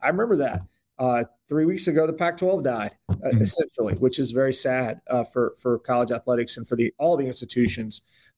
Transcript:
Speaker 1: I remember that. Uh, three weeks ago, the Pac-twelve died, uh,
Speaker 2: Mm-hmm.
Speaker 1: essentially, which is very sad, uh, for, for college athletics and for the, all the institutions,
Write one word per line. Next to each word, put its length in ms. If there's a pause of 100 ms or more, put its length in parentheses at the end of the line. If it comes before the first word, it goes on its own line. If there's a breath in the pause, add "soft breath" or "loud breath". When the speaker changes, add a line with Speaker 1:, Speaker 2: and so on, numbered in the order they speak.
Speaker 1:
I 80
remember 280
that. 260 (340)
Uh, 280 (240)
three 160
weeks 240
ago, 180
the 60
Pac-twelve 500
died, 320 (140)
uh, 60
Speaker 2:
Mm-hmm. 260
Speaker 1:
essentially, 540
which 220
is 140
very 220
sad, 560
uh, 160
for, 360
for 180
college 300
athletics 460
and 100
for 120
the, 200
all 200
the 80
institutions, 760 (360 soft breath)